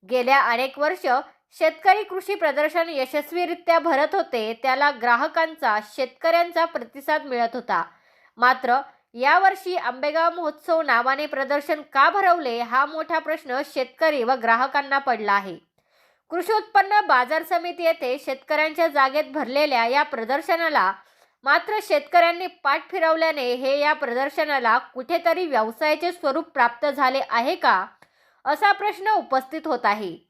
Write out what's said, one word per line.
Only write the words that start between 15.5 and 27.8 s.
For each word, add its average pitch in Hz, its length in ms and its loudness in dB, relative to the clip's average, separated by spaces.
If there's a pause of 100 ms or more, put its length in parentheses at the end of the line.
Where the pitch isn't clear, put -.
कृषी 359 240 -2
उत्पन्न 415 540 2
बाजार 285 360 2
समिती 349 400 -4
येथे 311 420 -2
शेतकऱ्यांच्या 302 640 -2
जागेत 285 360 2
भरलेल्या 269 640 0
या 269 180 2
प्रदर्शनाला 285 880 0 (500)
मात्र 330 380 0
शेतकऱ्यांनी 339 680 2
पाठ 320 420 -4
फिरवल्याने 320 640 0
हे 269 260 -2
या 294 140 2
प्रदर्शनाला 269 840 0
कुठेतरी 339 720 -2
व्यवसायाचे 302 640 0
स्वरूप 320 380 -4
प्राप्त 240 360 0
झाले 269 440 0
आहे 254 260 0
का, 220 300 2 (600)